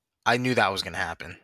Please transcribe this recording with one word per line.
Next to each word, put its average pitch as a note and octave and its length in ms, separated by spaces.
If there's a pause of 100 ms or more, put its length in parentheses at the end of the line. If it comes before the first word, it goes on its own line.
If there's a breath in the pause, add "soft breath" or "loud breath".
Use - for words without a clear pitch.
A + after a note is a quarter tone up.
(260)
I A#2+ 120
knew B2 180
that G#2 160
was F#2+ 100
gonna F2 160
happen." F2 460